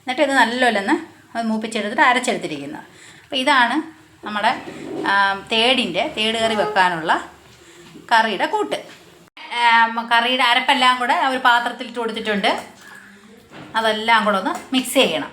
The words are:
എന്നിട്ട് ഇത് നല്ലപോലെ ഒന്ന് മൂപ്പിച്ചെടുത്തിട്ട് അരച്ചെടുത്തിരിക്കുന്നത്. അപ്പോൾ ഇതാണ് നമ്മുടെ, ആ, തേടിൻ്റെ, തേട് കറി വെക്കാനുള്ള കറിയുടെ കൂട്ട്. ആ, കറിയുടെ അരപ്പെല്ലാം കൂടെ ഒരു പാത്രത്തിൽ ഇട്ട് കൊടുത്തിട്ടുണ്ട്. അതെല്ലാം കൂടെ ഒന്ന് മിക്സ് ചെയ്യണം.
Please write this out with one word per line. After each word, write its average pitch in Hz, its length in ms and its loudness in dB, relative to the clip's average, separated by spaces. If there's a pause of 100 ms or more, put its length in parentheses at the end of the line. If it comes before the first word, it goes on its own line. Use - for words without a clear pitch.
എന്നിട്ട് 254 260 -2
ഇത് 277 140 0
നല്ലപോലെ 233 420 2
ഒന്ന് 254 140 0 (540)
മൂപ്പിച്ചെടുത്തിട്ട് 220 580 -2
അരച്ചെടുത്തിരിക്കുന്നത്. 175 760 -4 (400)
അപ്പോൾ 277 200 -8
ഇതാണ് 262 320 4 (500)
നമ്മുടെ, 208 260 0 (580)
ആ, 196 40 2 (380)
തേടിൻ്റെ, 226 520 0 (120)
തേട് 220 260 -2
കറി 226 200 0
വെക്കാനുള്ള 180 500 0 (1000)
കറിയുടെ 226 420 2
കൂട്ട്. 294 240 -2 (840)
ആ, 233 260 6 (260)
കറിയുടെ 247 380 2
അരപ്പെല്ലാം 254 500 4
കൂടെ 247 160 0 (160)
ഒരു 254 160 -2
പാത്രത്തിൽ 240 400 0
ഇട്ട് 208 140 -12
കൊടുത്തിട്ടുണ്ട്. 214 500 -2 (1300)
അതെല്ലാം 220 480 2
കൂടെ 202 160 2
ഒന്ന് 302 120 -2 (200)
മിക്സ് 254 200 -2
ചെയ്യണം. 170 380 0